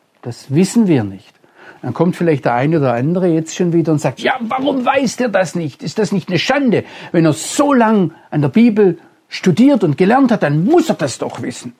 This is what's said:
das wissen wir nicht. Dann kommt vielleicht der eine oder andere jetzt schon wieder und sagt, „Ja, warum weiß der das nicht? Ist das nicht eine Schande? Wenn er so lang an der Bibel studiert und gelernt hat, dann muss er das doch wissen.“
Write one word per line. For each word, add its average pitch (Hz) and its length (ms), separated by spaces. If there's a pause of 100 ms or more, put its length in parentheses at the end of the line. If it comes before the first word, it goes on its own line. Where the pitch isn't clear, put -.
(200)
das - 320
wissen 190 340
wir 135 180
nicht. 95 280 (480)
Dann 123 140
kommt 170 220
vielleicht 160 280
der 123 100
eine 147 220
oder 135 160
andere 170 360
jetzt 160 280
schon 175 160
wieder 165 200
und 147 80
sagt, 135 200
„Ja, - 200
warum 262 440
weiß 269 320
der 247 140
das 190 240
nicht? 160 280
Ist - 160
das 208 140
nicht 196 160
eine 175 100
Schande? 254 460 (260)
Wenn 165 140
er 156 80
so - 400
lang 220 400 (180)
an 151 120
der 147 60
Bibel 214 500 (300)
studiert 240 540
und 151 140
gelernt 233 340
hat, 202 120
dann 151 220
muss 320 260
er - 60
das 143 200
doch 120 240
wissen.“ 123 400